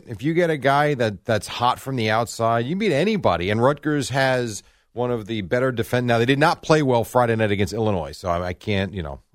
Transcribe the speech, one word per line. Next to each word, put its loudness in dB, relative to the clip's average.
if -12
you 0
get 2
a -2
guy 2
that, -2
that's -2
hot 0
from -8
the 0
outside, 0
you -4
beat 0
anybody. 0
And 0
Rutgers 0
has 0
one -4
of -6
the -6
better 0
defend. -2
Now, 4
they 2
did 4
not 2
play 4
well 2
Friday 2
night 2
against 0
Illinois, -2
so -10
I, -2
I -4
can't, -4
you -6
know, -10